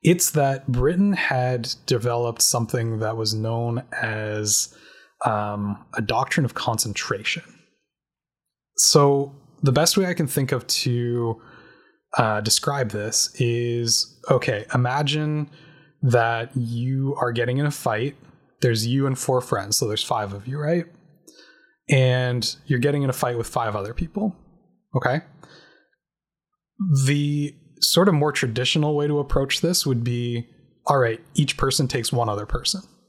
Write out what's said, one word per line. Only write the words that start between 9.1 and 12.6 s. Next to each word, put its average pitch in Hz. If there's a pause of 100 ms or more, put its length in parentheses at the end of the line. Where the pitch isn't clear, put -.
the 135
best 156
way 190
I 180
can 160
think 135
of 123
to, 120 (760)
uh, 107
describe 123